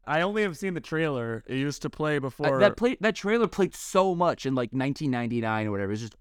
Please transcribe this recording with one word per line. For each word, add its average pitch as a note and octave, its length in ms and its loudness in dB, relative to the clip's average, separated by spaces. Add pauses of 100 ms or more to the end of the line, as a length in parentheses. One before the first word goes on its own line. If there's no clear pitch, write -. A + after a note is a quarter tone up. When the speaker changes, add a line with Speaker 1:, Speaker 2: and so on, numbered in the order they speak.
Speaker 1:
I D3+ 140 2
only G#3 200 0
have F#3 160 -2
seen F#3+ 160 -4
the D#3+ 60 -4
trailer. B2+ 680 -2
It B2+ 100 -4
used C#3 240 -2
to D3 80 -4
play D3+ 260 -2
Speaker 2:
Uh, C#3+ 60 0
Speaker 1:
before. C3+ 380 0
Speaker 2:
that G3+ 180 6
play-, B3 240 0
that G#3+ 140 2
trailer G#3+ 320 2
played - 280 0
so F#3+ 400 2
much E3+ 300 0
in, C3+ 100 0
like, B2 180 -2
nineteen C3+ 380 0
ninety-nine A2+ 560 0
or G#2 40 0
whatever. G2 200 -2
It G#2+ 40 -2
was A2 60 -4
just A2+ 200 -10